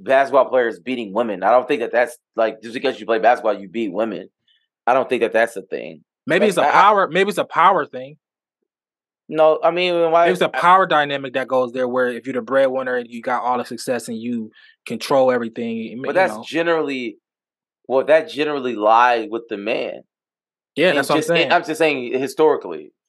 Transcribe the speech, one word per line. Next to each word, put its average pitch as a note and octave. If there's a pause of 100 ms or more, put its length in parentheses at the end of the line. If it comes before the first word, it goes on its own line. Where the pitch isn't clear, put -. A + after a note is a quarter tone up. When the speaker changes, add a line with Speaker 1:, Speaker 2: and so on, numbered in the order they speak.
Speaker 1:
basketball C3
players A#2+
beating A#2
women. G2+
I G#2+
don't B2
think C3
that A2+
that's, A#2 (160)
like, A2+
just A2+
because C3
you G#2+
play A2
basketball, A2
you G2
beat G2+
women. G2 (600)
I A#2+
don't B2+
think A#2+
that A2+
that's A2+
a F#2+
thing. D2 (240)
Speaker 2:
Maybe F#3+
Speaker 1:
Like, -
Speaker 2:
it's F3
a C#3+
Speaker 1:
I, C#3+
I -
Speaker 2:
power, G3
maybe F#3
it's G3
a C3+
power E3
thing. C3+ (1120)
Speaker 1:
No, D#3
I E3
mean, E3+
why E3+
Speaker 2:
Maybe F3
it's F3+
a E3
Speaker 1:
I C3
Speaker 2:
power F#3
dynamic C#3+
that C3
goes B2+
there B2+
where B2
if B2
you're C3
the B2
breadwinner C3
and B2
you A#2
got B2
all B2
the A#2+
success A#2+
and A2+
you A2+ (340)
control C3
everything, A#2
you A2+
Speaker 1:
But C#3+
that's F3
Speaker 2:
know. A#2
Speaker 1:
generally, C#3 (680)
well, B2+
that D#3
generally C3+
lies A2+
with A#2
the G#2+
man. A2 (720)
Speaker 2:
Yeah, E3
Speaker 1:
And D3+
Speaker 2:
that's C3
what D#3
I'm -
Speaker 1:
just, -
and E3+
Speaker 2:
saying. D#3
Speaker 1:
I'm E3+
just D#3
saying C3
historically. B2+ (160)